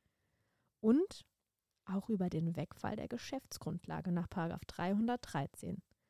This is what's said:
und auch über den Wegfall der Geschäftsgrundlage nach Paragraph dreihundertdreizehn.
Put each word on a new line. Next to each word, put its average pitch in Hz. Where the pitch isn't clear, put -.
und 262
auch 190
über 185
den 165
Wegfall 170
der -
Geschäftsgrundlage 175
nach 175
Paragraph 165
dreihundertdreizehn. 202